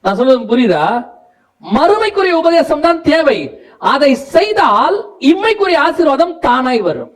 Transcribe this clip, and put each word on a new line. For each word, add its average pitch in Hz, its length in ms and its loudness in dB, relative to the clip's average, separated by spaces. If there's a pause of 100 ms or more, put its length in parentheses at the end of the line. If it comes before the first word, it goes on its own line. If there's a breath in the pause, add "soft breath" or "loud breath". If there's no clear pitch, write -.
நான் 202 160 -2
சொல்றது 247 320 0
புரியுதா? 214 320 2 (800 soft breath)
மறுமைக்குரிய 370 800 0
உபதேசம் 330 440 0
தான் 339 240 0
தேவை. 294 300 2 (540 loud breath)
அதை 277 180 2 (240)
செய்தால் 320 600 2 (360)
இம்மைக்குரிய 392 460 0 (100)
ஆசீர்வாதம் 320 460 0 (120)
தானாய் 254 420 0
வரும். 123 280 -6